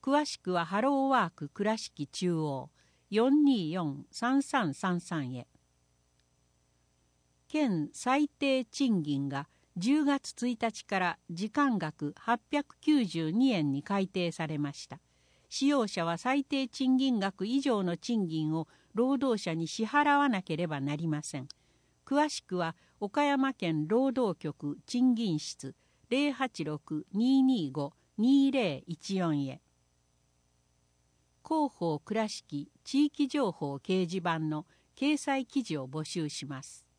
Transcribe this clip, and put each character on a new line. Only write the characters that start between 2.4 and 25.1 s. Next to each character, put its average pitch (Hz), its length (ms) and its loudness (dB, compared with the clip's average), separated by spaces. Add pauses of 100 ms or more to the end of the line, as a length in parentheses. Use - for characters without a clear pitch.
四 269 340 4
二 208 280 4
四 156 400 -4
三 262 320 0
三 190 300 0
三 175 260 -2
三 139 340 -6
へ。 120 140 -12 (2000)
県 202 440 0
最 277 360 0
低 262 360 0
賃 226 380 0
金 139 260 -2
が 139 200 -8 (280)
十 269 280 2
月 277 260 0 (160)
一 247 100 -2
日 - 280 -4
か 190 160 -2
ら 175 180 -2 (120)
時 185 200 -6
間 269 280 2
額 156 380 -6
八 240 240 -2 (120)
百 285 280 -4
九 294 240 4
十 165 280 -2
二 254 180 4
円 151 220 2
に 143 100 -2
改 196 240 0
定 180 240 -2
さ 160 160 -6
れ 156 100 -4
ま 147 160 -2
し - 160 -16
た。 - 120 -16 (480)
使 - 180 -2
用 277 220 4
者 170 160 -2
は 170 120 0
最 262 280 0
低 269 240 -2
賃 262 280 2
金 262 220 2
額 190 260 -2
以 247 160 0
上 240 220 2
の 175 140 0
賃 208 320 -2
金 156 260 0
を 160 140 -4 (260)
労 254 240 2
働 240 240 0
者 170 120 -4
に 165 120 -2
支 220 180 -4
払 285 320 4
わ 285 120 4
な 196 140 0
け 160 140 -4
れ 170 120 -2
ば 147 120 -4
な 143 140 -2
り 165 140 -2
ま 151 160 -2
せ 143 160 -10
ん。 135 80 -14 (640)
詳 294 180 2
し - 140 -8
く - 140 -6
は 165 180 -4 (240)
岡 208 240 -2
山 269 300 2
県 160 340 -2
労 247 240 2
働 233 260 0
局 147 480 -8
賃 247 300 2